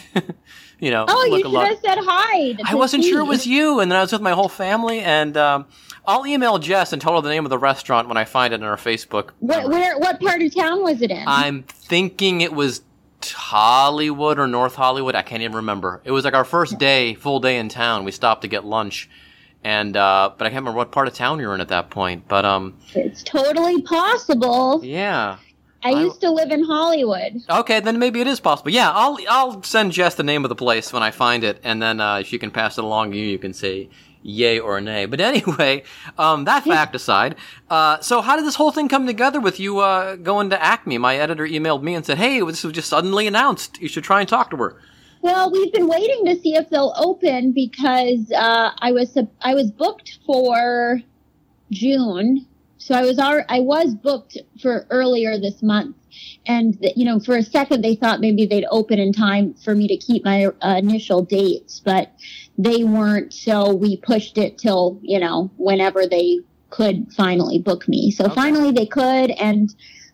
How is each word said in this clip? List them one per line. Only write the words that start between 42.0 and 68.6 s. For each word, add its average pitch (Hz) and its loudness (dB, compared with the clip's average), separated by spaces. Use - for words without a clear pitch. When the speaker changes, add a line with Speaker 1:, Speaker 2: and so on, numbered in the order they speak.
Speaker 1:
said, 143 -2
"Hey, 254 0
this 165 -4
was 156 -6
just 160 -8
suddenly 190 0
announced. 220 -2
You 156 -8
should 147 -8
try 196 4
and 190 -2
talk 233 0
to 156 -6
her." 110 -4
Speaker 2:
Well, 359 2
we've 381 0
been 359 2
waiting 415 0
to 349 2
see 311 0
if 320 0
they'll 277 0
open 269 0
because, 254 0
uh, 226 2
I 247 0
was 247 0
sup-, 226 -2
I 262 0
was 247 0
booked - -6
for 240 2
June. 240 0
So - -2
I 247 2
was 254 2
al-, 285 2
I 254 0
was 277 2
booked 262 -4
for 240 -2
earlier 240 0
this 196 -6
month. 214 0
And, 226 2
th-, 190 0
you 240 2
know, 233 2
for 240 0
a 233 2
second, 277 0
they 226 2
thought 220 0
maybe 214 4
they'd 202 0
open 220 2
in 196 2
time 202 2
for - -2
me 208 2
to 196 0
keep - 0
my, 196 4
uh, 190 2
initial 202 2
dates, 190 -2
but 190 0
they 233 2
weren't. 214 2
So 202 2
we 190 2
pushed 214 -2
it 214 -2
till, 185 0
you 196 0
know, 170 -2
whenever 190 2
they 175 2
could 202 -2
finally 180 0
book 180 -2
me. - 2
So 208 -2
Speaker 1:
Okay. 202 0
Speaker 2:
finally 294 2